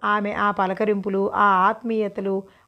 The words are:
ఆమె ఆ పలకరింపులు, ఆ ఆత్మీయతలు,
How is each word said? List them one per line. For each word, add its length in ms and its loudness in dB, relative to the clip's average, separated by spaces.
ఆమె 280 -2
ఆ 200 0
పలకరింపులు, 840 -2
ఆ 100 2
ఆత్మీయతలు, 1000 0